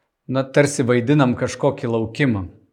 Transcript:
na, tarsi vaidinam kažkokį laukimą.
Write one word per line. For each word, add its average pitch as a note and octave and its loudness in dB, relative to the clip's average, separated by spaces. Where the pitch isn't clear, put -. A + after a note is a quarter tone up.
na, C3+ -2
tarsi C#3+ 0
vaidinam B2 2
kažkokį B2+ -4
laukimą. A2+ -2